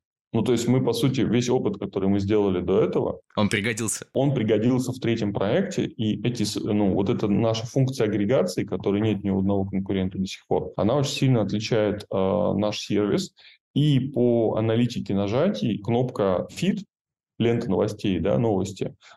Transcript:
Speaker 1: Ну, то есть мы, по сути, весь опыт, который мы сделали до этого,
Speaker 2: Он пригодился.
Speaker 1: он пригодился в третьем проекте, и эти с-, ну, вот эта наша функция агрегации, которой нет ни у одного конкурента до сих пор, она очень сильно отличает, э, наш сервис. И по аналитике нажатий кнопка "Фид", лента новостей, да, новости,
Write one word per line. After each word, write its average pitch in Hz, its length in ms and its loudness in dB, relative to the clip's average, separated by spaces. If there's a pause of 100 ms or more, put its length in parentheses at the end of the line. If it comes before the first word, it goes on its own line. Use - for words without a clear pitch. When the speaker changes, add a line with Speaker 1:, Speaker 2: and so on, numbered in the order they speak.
(320)
Speaker 1:
Ну, 113 100 2
то 113 80 0
есть 117 160 0
мы, 127 180 2
по 120 80 0
сути, 123 280 0
весь 107 280 2
опыт, 101 300 0
который 98 300 -4
мы 101 100 2
сделали 101 420 2
до 92 200 2
этого, - 400 0 (160)
Speaker 2:
Он 107 120 2
пригодился. 110 560 -2 (100)
Speaker 1:
он 135 200 2
пригодился 113 560 2
в - 80 -8
третьем 117 340 -2
проекте, 123 520 0
и 104 420 -2
эти 123 160 -2
с-, 101 160 -2
ну, 104 340 2
вот 95 160 0
эта 107 200 0
наша 110 380 0
функция 131 420 0
агрегации, 107 560 0
которой 98 360 -2
нет 104 220 0
ни 101 80 0
у 95 80 2
одного 98 260 2
конкурента 95 540 -2
до 95 80 -2
сих - 220 -12
пор, 90 280 -2
она 104 200 2
очень 135 160 0
сильно 127 300 2
отличает, 104 680 0
э, 95 440 0
наш 104 240 -2
сервис. 104 520 0 (420)
И 139 260 4
по 120 560 2
аналитике 113 580 0
нажатий 110 640 0
кнопка 104 720 0
"Фид", 190 340 -2 (540)
лента 117 300 0
новостей, 95 520 0
да, 101 180 0
новости, 110 560 -2 (220)